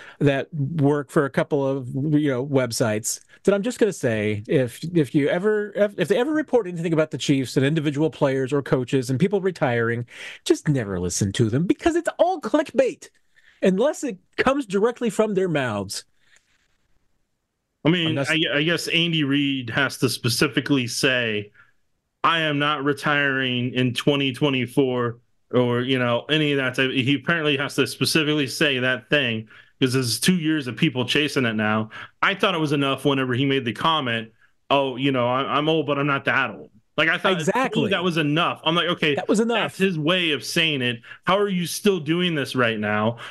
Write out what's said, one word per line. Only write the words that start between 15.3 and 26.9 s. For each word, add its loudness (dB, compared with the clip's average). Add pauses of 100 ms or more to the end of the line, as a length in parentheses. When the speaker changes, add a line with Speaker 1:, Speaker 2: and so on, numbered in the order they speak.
Speaker 1:
their 0
mouths. -2 (1800)
Speaker 2:
I 6
mean, 2
Speaker 1:
Unless -2
Speaker 2:
I, 2 (160)
I 2
guess 0
Andy 2
Reid 0
has 0
to 2
specifically 0
say, -2 (720)
"I 2
am 0
not 0
retiring 0
in 0
twenty 0
twenty-four," 0 (320)
or, 2
you 0
know, 0
any 2
of 0
that -2
type. 0